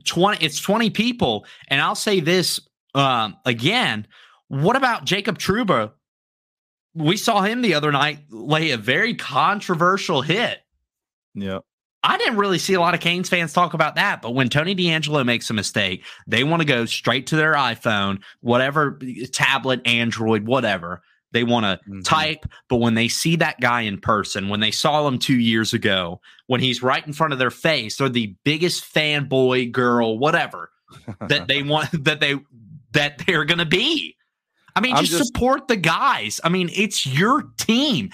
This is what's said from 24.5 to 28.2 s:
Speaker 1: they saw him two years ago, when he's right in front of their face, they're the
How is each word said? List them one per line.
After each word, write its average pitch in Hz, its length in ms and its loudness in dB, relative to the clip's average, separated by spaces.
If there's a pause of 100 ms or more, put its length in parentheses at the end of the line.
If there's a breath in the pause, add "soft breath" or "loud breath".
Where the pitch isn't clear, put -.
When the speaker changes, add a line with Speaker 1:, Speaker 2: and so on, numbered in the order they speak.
Speaker 1:
they 110 100 0
saw 151 380 0
him 127 100 -2
two 127 220 2
years 113 320 2
ago, 95 480 -2 (260 loud breath)
when 127 140 0
he's 123 200 -2
right 131 240 0
in 151 80 -12
front 156 200 -2
of 127 80 -2
their 123 100 2
face, 127 460 -2
they're 135 120 0
the 117 360 -2